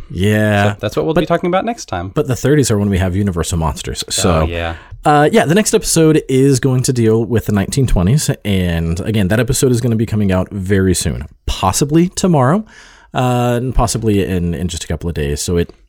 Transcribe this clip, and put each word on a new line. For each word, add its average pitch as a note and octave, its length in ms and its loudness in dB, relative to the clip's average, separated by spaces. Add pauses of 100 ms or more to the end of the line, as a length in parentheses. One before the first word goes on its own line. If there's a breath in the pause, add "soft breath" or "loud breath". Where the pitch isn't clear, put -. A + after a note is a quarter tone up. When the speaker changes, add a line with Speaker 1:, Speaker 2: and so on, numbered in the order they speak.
Speaker 1:
Yeah. G#2 640 2
Speaker 2:
So G2+ 60 -10
that's - 160 -6
what D3+ 100 0
we'll D#3+ 80 0
be F3+ 80 2
Speaker 1:
But D#3 60 -4
Speaker 2:
talking E3+ 220 -2
about F#3 160 -2
next A#3 200 -8
time. F2 240 -8
Speaker 1:
But D3 180 -2
the B2+ 100 -2
thirties C3+ 340 2
are G#2+ 60 2
when G#2 120 0
we G2 100 2
have F#2 180 0
Universal F#2 400 -2
Monsters. - 520 -4
So, E2 340 0
Speaker 2:
Oh, - 20 2
yeah. E2+ 320 -6 (260 loud breath)
Speaker 1:
uh, D3+ 260 4
yeah, G#3 140 4
the D3 120 0
next G#3 180 2
episode D#3+ 560 2
is C3+ 320 4
going B2+ 220 0
to C3 100 0
deal A2+ 320 2
with G#2+ 220 -2
the G#2+ 40 -2
nineteen G#2 340 0
twenties. G#2+ 440 2 (160)
And F2 560 -2
again, G#2+ 260 0
that G#2+ 140 0
episode B2 320 0
is A#2+ 80 0
gonna A#2 160 0
be A2+ 80 0
coming G#2 260 0
out F#2 200 0
very F#2+ 440 0
soon, C#2 300 -4 (220)
possibly D3 600 0
tomorrow, F3 560 2 (500 loud breath)
uh, B2 480 0
and B2+ 140 -6
possibly A2+ 480 0
in, F2 300 -2
in E2 160 -4
just - 160 -10
a - 20 -18
couple E2 220 -6
of E2 40 -6
days. D2 280 -4
So F2 160 -2
it E2+ 140 -2 (160)